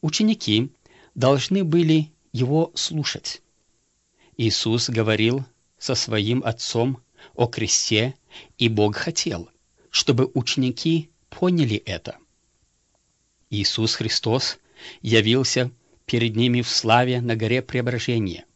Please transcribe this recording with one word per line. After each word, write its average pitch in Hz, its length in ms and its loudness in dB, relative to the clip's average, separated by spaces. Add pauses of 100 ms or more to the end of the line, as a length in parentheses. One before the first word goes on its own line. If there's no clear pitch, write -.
Ученики 156 680 0 (440)
должны 139 480 2
были 156 480 2 (200)
его 139 440 0
слушать. - 680 -6 (960)
Иисус 113 520 0
говорил 113 560 0 (320)
со - 180 -4
своим 110 480 -2
Отцом 120 580 -4 (320)
о 120 140 0
кресте, 113 680 0 (420)
и 120 120 2
Бог 104 280 2
хотел, - 520 -6 (400)
чтобы 131 440 2
ученики 139 760 -2 (200)
поняли 165 480 0
это. - 400 -8 (1300)
Иисус 104 460 0
Христос - 640 -2 (420)
явился 120 720 2 (340)
перед 117 300 0
ними 120 260 2
в 117 80 -6
славе 123 520 2
на 117 140 -2
горе 113 260 0
Преображения. 120 840 -4 (100)